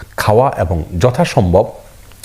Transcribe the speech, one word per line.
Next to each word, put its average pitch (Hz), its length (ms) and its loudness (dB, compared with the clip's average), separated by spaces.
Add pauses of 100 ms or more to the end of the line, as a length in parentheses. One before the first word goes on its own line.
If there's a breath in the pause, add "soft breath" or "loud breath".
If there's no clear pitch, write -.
(180 loud breath)
খাওয়া 120 400 2
এবং 85 260 -2 (160)
যথাসম্ভব 117 720 0 (540)